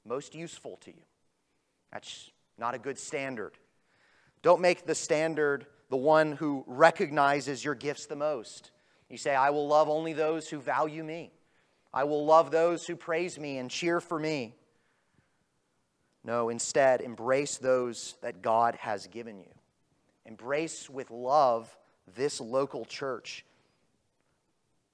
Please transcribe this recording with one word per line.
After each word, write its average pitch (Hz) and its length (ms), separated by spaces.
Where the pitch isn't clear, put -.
most 135 300
useful 156 420
to - 140
you. - 100
That's - 400
not 120 180
a - 40
good 131 200
standard. 131 580
Don't 170 180
make 180 240
the 160 80
standard 151 720
the 135 80
one 156 360
who 143 340
recognizes 143 960
your 147 100
gifts 135 320
the 156 100
most. 143 560
You 113 80
say, 143 160
"I 135 160
will 147 180
love 151 220
only 160 240
those 156 360
who 151 100
value 147 440
me. 156 300
I 131 100
will 147 220
love 156 260
those 170 340
who 175 100
praise 165 440
me 143 180
and 127 140
cheer 170 280
for 160 200
me." 147 360
No, 120 260
instead, 127 520
embrace 127 560
those 123 640
that 117 200
God 117 340
has 107 320
given 110 320
you. - 120
Embrace 139 640
with 131 200
love 123 640
this 131 340
local 131 460
church. - 600